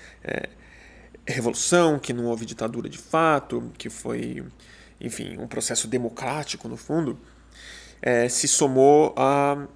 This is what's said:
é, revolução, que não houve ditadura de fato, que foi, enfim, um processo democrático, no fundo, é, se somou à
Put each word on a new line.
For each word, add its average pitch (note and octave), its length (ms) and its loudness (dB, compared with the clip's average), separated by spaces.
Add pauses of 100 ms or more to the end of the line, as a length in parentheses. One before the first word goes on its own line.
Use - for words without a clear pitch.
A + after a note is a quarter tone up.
(240)
é, - 260 -6 (760)
revolução, D3 720 2
que C3 140 -6
não A#2+ 120 -4
houve A2+ 200 -4
ditadura A#2 420 -6
de - 100 -14
fato, C#3+ 800 0
que - 120 -12
foi, A#2+ 560 -8 (560)
enfim, - 360 -8
um A#2 100 -10
processo - 400 -4
democrático, B2 840 -4
no A2+ 80 -10
fundo, D3 420 -2 (840)
é, B2 280 2
se - 180 0
somou C#3+ 720 6
à C#3+ 580 2